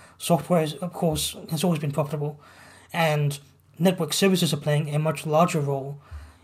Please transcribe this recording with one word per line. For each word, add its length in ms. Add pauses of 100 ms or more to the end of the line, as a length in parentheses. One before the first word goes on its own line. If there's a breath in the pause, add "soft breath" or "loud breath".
(180 loud breath)
software, 460
is, 120
of 180
course, 420 (160)
has 120
always 160
been 120
profitable, 480 (540 loud breath)
and 460 (380)
network 360
services 400
are 40
playing 380
a 40
much 260
larger 340
role 420 (420 loud breath)